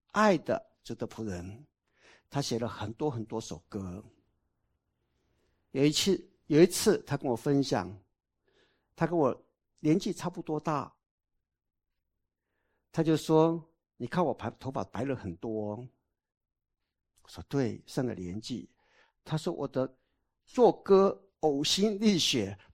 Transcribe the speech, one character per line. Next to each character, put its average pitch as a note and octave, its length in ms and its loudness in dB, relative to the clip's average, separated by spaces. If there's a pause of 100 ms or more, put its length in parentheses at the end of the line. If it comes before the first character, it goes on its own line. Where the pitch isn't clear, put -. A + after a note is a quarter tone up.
(100)
爱 G#3 280 4
的 - 220 -4 (220)
主 - 140 -14
的 A#2 100 -8
仆 - 180 -10
人， G2 400 -10 (640)
他 C#3+ 140 -4
写 A#2+ 160 -4
了 A#2 100 -4
很 G#2 260 -10
多 D3+ 140 -4
很 A#2 160 -6
多 A2+ 160 -8
首 - 280 -14
歌。 F#2+ 360 -10 (1700)
有 C3+ 140 0
一 D3+ 80 4
次， - 360 0 (180)
有 D3+ 140 6
一 F3 60 10
次 F3+ 380 2
他 C#3+ 120 -4
跟 C#3 140 -4
我 A#2 60 0
分 C#3+ 260 0
享， G2+ 340 -2 (1000)
他 E3 100 0
跟 E3+ 100 -2
我 C#3 240 0 (380)
年 D#3 180 2
纪 G3+ 160 -4
差 - 160 -8
不 F3 140 -10
多 D#3 160 -6
大， D3 340 -6 (2000)
他 E3 140 0
就 D#3 120 4
说 D#3+ 480 2 (320)
，“你 B2 120 -10
看 F3+ 160 0
我 B2+ 100 -2
白， A2 240 -8
头 C3 100 -10
发 C3 140 -6
白 G#2+ 220 -8
了 C#3 100 -4
很 G2 220 -10
多。” G#2+ 400 -6 (1500)
我 - 60 -20
说 - 200 -18
，“对， A#2+ 380 -2
上 C#3+ 180 -4
了 A2+ 100 -4
年 F2+ 260 -10
纪。” - 280 -10 (560)
他 D#3 120 -6
说 E3 180 -4
，“我 C#3 140 -8
的 C3 280 -4 (480)
做 A3 280 6
歌 G3 500 4 (180)
呕 D3 220 2
心 G3 380 2
沥 G#3+ 180 4
血， G2+ 400 0 (160)